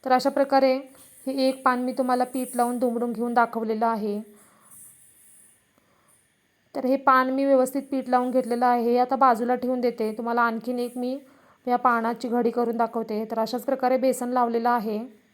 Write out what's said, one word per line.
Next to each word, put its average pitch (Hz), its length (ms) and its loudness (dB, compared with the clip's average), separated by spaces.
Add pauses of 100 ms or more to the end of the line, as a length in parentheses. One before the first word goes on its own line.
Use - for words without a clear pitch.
तर 254 80 2
अशा 254 180 4
प्रकारे 269 440 2 (520)
हे 262 60 -4 (160)
एक 262 160 -2
पान 247 140 2
मी 247 140 -4
तुम्हाला 247 320 0
पीठ 254 320 -6
लावून 240 220 0
दुमडून 240 340 -2
घेऊन 233 220 -4
दाखवलेलं 226 520 0
आहे. 214 340 -2 (2500)
तर 262 100 -6
हे 262 120 2
पान 262 340 4
मी 269 140 0
व्यवस्थित 269 460 2
पीठ 262 180 -4
लावून 247 220 2
घेतलेलं 240 360 0
आहे. 240 160 2
हे 240 160 2
आता 247 180 0
बाजूला 240 380 4
ठेवून 247 260 -2
देते. 233 380 -2
तुम्हाला 233 240 -2
आणखीन 233 360 -2
एक 240 200 -6
मी 254 200 -6 (480)
या 247 100 0
पानाची 233 520 0
घडी 240 220 2
करून 233 260 -2
दाखवते. 226 540 -2
तर 226 80 -4
अशाच 226 240 -4
प्रकारे 262 340 0
बेसन 254 320 0
लावलेलं 240 400 0
आहे. 220 300 0 (360)